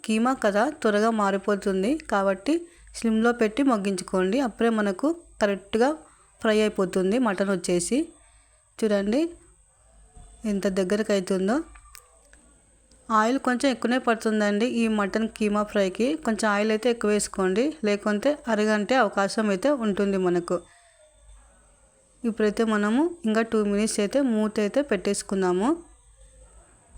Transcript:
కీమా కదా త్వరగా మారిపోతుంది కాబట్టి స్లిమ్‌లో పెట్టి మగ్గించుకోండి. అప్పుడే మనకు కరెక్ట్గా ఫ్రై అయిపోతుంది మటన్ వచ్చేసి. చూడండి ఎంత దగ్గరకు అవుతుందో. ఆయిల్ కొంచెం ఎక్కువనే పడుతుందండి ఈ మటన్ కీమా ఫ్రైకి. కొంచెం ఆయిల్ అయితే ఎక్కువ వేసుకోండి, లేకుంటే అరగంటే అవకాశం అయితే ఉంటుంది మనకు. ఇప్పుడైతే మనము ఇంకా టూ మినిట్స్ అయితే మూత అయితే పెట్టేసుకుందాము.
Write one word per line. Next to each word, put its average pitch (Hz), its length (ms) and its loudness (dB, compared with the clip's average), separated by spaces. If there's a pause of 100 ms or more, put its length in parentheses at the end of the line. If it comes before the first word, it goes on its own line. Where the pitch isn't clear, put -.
కీమా 226 340 0
కదా 214 360 2
త్వరగా 214 400 0
మారిపోతుంది 196 840 0 (140)
కాబట్టి 196 480 0 (400)
స్లిమ్‌లో 226 380 2
పెట్టి 233 320 0
మగ్గించుకోండి. 196 760 0
అప్పుడే 233 300 -2
మనకు 208 380 0 (300)
కరెక్ట్గా 214 500 0 (520)
ఫ్రై 214 200 2
అయిపోతుంది 196 580 0
మటన్ 202 320 0
వచ్చేసి. 180 480 0 (800)
చూడండి 208 440 0 (1200)
ఎంత 202 240 -2
దగ్గరకు 196 440 0
అవుతుందో. 190 440 0 (1500)
ఆయిల్ 226 300 2
కొంచెం 247 320 0
ఎక్కువనే 240 280 0
పడుతుందండి 214 680 0 (100)
ఈ 233 140 2
మటన్ 214 400 0
కీమా 208 340 0
ఫ్రైకి. 208 420 0 (100)
కొంచెం 226 320 -2
ఆయిల్ 208 220 2
అయితే 214 200 0
ఎక్కువ 233 200 0
వేసుకోండి, 202 540 0 (200)
లేకుంటే 208 460 0 (180)
అరగంటే 214 480 0
అవకాశం 214 520 2
అయితే 196 200 0 (120)
ఉంటుంది 202 380 0
మనకు. 175 380 0 (1700)
ఇప్పుడైతే 214 420 0
మనము 214 380 2 (220)
ఇంకా 220 180 0
టూ 226 220 -2
మినిట్స్ 208 360 0
అయితే 208 220 0
మూత 214 380 0
అయితే 208 220 0
పెట్టేసుకుందాము. 196 840 -2 (1300)